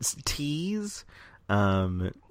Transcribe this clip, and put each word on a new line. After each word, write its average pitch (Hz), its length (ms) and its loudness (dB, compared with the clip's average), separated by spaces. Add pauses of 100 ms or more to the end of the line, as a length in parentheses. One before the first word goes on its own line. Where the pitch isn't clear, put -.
s-, - 240 -4
teas. 180 800 -4 (440)
Um, 95 600 2 (200)